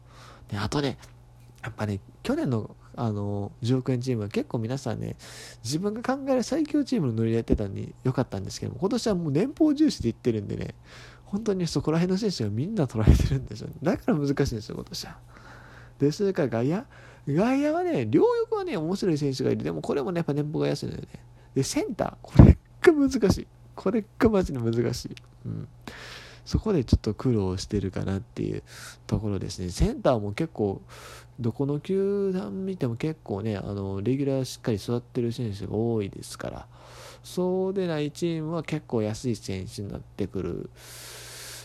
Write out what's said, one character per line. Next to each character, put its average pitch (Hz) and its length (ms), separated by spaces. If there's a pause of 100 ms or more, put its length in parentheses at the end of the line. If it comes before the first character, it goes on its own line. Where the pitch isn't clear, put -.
(500)
で、 104 80
あ 104 100
と 147 140
ね、 135 160 (640)
や - 80
っ - 60
ぱ - 100
ね、 101 140 (240)
去 240 100
年 302 160
の、 113 260 (200)
あ 113 160
の、 101 400 (100)
十 117 140
億 131 160
円 123 100
チ 127 120
ー - 20
ム 107 80
は 101 60
結 233 200
構 - 80
皆 117 220
さ 107 160
ん 110 40
ね、 110 160 (480)
自 123 140
分 208 160
が 233 80
考 269 280
え 262 60
る 254 60
最 285 240
強 294 180
チ - 140
ー 190 40
ム 143 60
の 117 60
ノ 113 120
リ 113 40
で 113 60
や 117 60
っ 113 40
て 123 100
た 110 100
ん 98 100
で 104 180 (100)
よ 127 100
か 131 100
っ - 40
た 98 120
ん 95 40
で 104 60
す - 100
け 110 60
ど 104 80
も、 117 60
今 180 100
年 247 180
は 208 80
も 170 140
う - 20
年 202 220
俸 311 220
重 302 160
視 - 100
で 120 80
い 113 40
っ - 20
て - 160
る 107 100
ん 101 60
で 110 100
ね、 - 160 (520)
本 208 180
当 214 100
に 180 140
そ 147 160
こ 156 80
ら 165 80
辺 180 120
の 185 60
選 208 140
手 127 140
が 104 40
み 110 160
ん 214 80
な 165 140
取 110 160
ら 107 80
れ - 40
て - 120
る 135 120
ん 127 60
で - 100
す 113 60
よ。 - 80 (140)
だ 185 140
か - 140
ら 180 60
難 143 100
し - 20
い 139 40 (220)
ん - 20
で 104 60
す - 60
よ、 - 60
今 - 100
年 - 200
は。 - 140 (800)
で、 143 120
そ 202 120
れ 196 100
か 175 100
ら 135 40
外 117 200
野。 185 180 (420)
外 220 320
野 302 140
は 349 100
ね、 240 220
両 113 180 (220)
翼 453 100
は 403 80
ね、 320 140
面 165 180
白 196 160
い 151 60
選 143 160
手 131 100
が 123 80
い 113 60
る。 110 60
で 151 80
も 160 100
こ 226 140
れ - 60
も 220 100
ね、 170 80
や 165 40
っ - 20
ぱ 147 80
年 147 160
俸 151 100
が 143 80
安 147 160
い - 40
の 117 60
よ - 80
ね。 - 60 (480)
で、 135 80
セ - 180
ン 415 120
タ - 120
ー。 - 160
こ - 120 (100)
れ - 140 (240)
が 349 120
難 277 160 (220)
し - 80
い。 - 80 (280)
こ - 160
れ 214 140 (120)
が - 120
マ 196 140
ジ 180 100
で 131 60
難 117 340
し - 120
い。 - 100 (300)
う 120 40
ん。 107 180 (800)
そ - 140
こ 220 120
で 147 140
ち - 80
ょ - 20
っ - 40
と 107 140
苦 127 200
労 95 240
し - 80
て 104 120
る 92 140
か 101 140
な 95 140
っ - 20
て - 200
い 52 140
う - 80 (420)
と 104 140
こ 110 80
ろ 98 120
で 101 100
す - 100
ね。 90 100
セ 180 220
ン 269 100
タ 147 160
ー - 40
も 101 100
結 160 220
構、 101 280 (600)
ど 117 100
こ 139 140
の 147 160
球 196 520
団 190 320
見 190 120
て 135 100
も 113 80
結 156 280
構 98 180
ね、 107 160
あ - 40
の、 98 400
レ 120 140
ギ 139 80
ュ 135 40
ラ 135 140
ー 127 40
し - 140
っ - 20
か 127 100
り 104 60
座 120 180
っ 120 60
て - 200
る 117 120
選 117 200
手 98 140
が - 60
多 113 280
い 98 80
で - 140
す - 140
か - 120
ら、 - 180 (560)
そ 185 480
う - 20
で 185 140
な 156 120
い 147 120
チ 170 160
ー 160 160
ム 160 100
は 165 100
結 151 240
構 117 140
安 107 280
い 110 60
選 95 320
手 - 140
に 101 80
な - 80
っ - 20
て - 280
く 95 140
る。 85 280 (960)